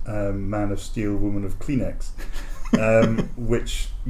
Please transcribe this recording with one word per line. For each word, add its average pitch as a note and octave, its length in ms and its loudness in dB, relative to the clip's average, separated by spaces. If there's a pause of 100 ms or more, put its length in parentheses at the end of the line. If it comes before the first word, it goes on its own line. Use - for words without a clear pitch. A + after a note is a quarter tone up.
um, G2+ 420 -2
Man G#2 220 0
of G2+ 100 0
Steel, G#2 360 -2
Woman G2+ 280 2
of F#2 140 -2
Kleenex, - 520 -2 (720)
um, A2+ 520 4
<laughs> - 40 -6
which - 520 0 (200)